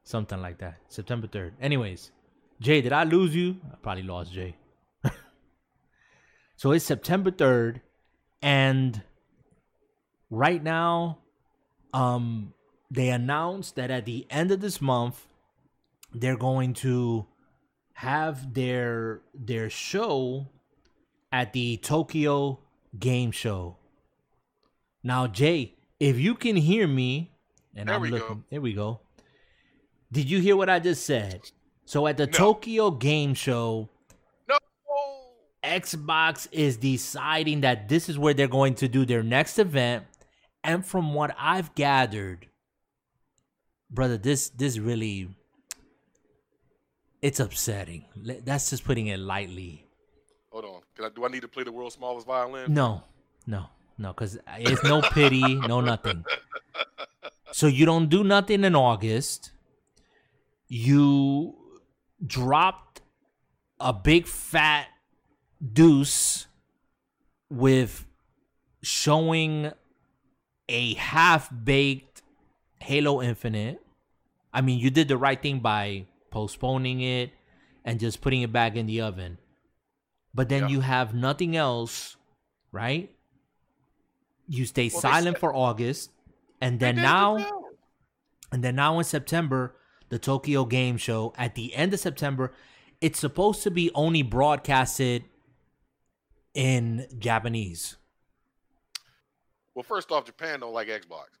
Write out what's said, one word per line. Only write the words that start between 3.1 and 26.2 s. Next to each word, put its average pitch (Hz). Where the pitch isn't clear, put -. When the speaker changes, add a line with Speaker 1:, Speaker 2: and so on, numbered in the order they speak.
Speaker 1:
you? 180
I -
probably 92
lost 90
Jay. 92
<laughs> -
So 135
it's 165
September 185
third, 127
and 135
right 147
now, 170
um, 120
they 127
announced 151
that 127
at 123
the 120
end 160
of 190
this 196
month, 123
they're 127
going 127
to 120
have 135
their, 120
their 113
show 139
at 123
the 120
Tokyo 147
Game 123
Show. 92
Now, 127
Jay, 135
if 139
you 185